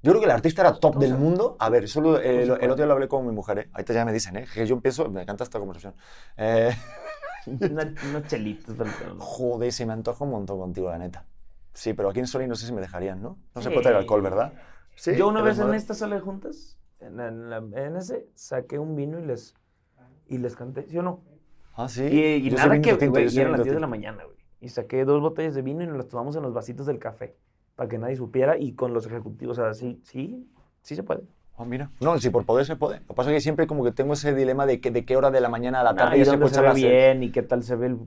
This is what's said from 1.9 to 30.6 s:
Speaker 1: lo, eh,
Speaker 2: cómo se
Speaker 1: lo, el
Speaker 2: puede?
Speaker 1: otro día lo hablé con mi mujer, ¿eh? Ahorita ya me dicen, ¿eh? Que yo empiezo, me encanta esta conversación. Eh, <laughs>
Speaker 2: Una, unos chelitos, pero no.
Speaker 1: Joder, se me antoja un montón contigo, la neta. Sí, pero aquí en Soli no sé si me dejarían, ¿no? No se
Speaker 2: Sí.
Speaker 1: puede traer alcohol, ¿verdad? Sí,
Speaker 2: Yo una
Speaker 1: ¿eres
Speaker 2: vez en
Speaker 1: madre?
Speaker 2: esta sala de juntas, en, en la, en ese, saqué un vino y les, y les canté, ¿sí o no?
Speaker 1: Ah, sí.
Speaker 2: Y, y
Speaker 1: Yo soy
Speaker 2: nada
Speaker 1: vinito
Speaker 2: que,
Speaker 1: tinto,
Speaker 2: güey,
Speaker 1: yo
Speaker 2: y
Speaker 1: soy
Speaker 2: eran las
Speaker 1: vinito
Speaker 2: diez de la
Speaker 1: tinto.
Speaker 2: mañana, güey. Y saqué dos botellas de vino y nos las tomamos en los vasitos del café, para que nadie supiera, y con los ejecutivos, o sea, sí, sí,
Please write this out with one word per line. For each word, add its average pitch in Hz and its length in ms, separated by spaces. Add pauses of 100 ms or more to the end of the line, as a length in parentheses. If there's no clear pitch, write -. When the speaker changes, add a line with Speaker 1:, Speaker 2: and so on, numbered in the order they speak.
Speaker 1:
lo, 156 180
eh, - 40
Speaker 2:
cómo 123 180
se 123 60
Speaker 1:
lo, 127 60
el 123 60
Speaker 2:
puede? 123 120
Speaker 1:
otro 131 60
día 147 100
lo 147 60
hablé 135 140
con 135 180
mi 117 60
mujer, 104 280
¿eh? - 140
Ahorita 104 200
ya 117 120
me 113 60
dicen, 104 260
¿eh? 127 140
Que 113 140
yo 120 100
empiezo, 131 340
me 95 120
encanta 98 220
esta 117 160
conversación. 95 340 (440)
Eh, 113 340 (720)
<laughs> - 20
Speaker 2:
Una, 151 460 (160)
unos 147 180
chelitos, 107 500
pero 98 380
no. 90 40
Speaker 1:
Joder, 120 520
se 120 140
me 110 80
antoja 117 300
un 139 80
montón 98 280
contigo, 92 300
la 85 80
neta. 90 280 (480)
Sí, 113 200
pero 98 160
aquí 101 100
en 127 80
Soli 131 200
no 120 80
sé 110 100
si 120 80
me 101 80
dejarían, 92 400
¿no? 147 160 (180)
No 123 60
se 117 80
Speaker 2:
Sí. 170 40
Speaker 1:
puede 127 100
traer 120 140
alcohol, 101 240
¿verdad? 98 320 (420)
Sí, - 200
Speaker 2:
Yo 196 120
una 214 140
Speaker 1:
¿eres 214 120
Speaker 2:
vez 208 60
en 208 80
Speaker 1:
madre? 214 100
Speaker 2:
esta 208 160
sala 208 220
de 190 60
juntas, - 560 (220)
en, 107 200
en 117 300
la, 113 80
en 123 380
ese, 185 400
saqué 131 420
un 156 180
vino 147 240
y 165 60
les, 123 300 (720)
y 131 120
les 120 160
canté, 127 340
¿sí 160 80
o 175 60
no? 180 180 (540)
Speaker 1:
Ah, 123 120
sí. 120 160
Speaker 2:
Y, 147 160
y 151 300
Speaker 1:
Yo 131 80
soy - 0
Speaker 2:
nada 143 160
Speaker 1:
vinito 151 160
Speaker 2:
que, 190 80
Speaker 1:
tinto, 139 140
Speaker 2:
güey, 120 120
Speaker 1:
yo 120 60
Speaker 2:
y - 40
Speaker 1:
soy 135 80
Speaker 2:
eran 131 120
las 127 60
Speaker 1:
vinito 117 40
Speaker 2:
diez 139 120
de 160 40
la 156 80
Speaker 1:
tinto. - 20
Speaker 2:
mañana, 104 360
güey. - 120 (220)
Y 123 100
saqué 131 360
dos 143 160
botellas 156 340
de 135 60
vino 143 220
y 170 40
nos 147 100
las 120 120
tomamos 127 260
en 156 80
los 123 100
vasitos 120 320
del 135 140
café, - 360 (400)
para - 140
que 117 80
nadie 123 200
supiera, 127 400
y 131 180
con 123 180
los 113 140
ejecutivos, 117 500
o 123 60
sea, 110 100
sí, 120 300
sí, 220 440 (340)